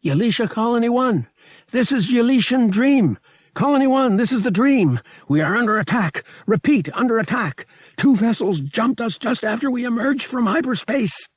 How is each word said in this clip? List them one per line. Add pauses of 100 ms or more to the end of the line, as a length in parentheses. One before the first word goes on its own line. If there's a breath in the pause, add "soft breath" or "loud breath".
"Yalisha
Colony
One, (440 soft breath)
this
is
Yalisian
Dream! (360 soft breath)
Colony
One,
this
is
the
Dream! (280 loud breath)
We
are
under
attack! (220 loud breath)
Repeat,
under
attack! (300 soft breath)
Two
vessels
jumped
us
just
after
we
emerged
from
hyperspace."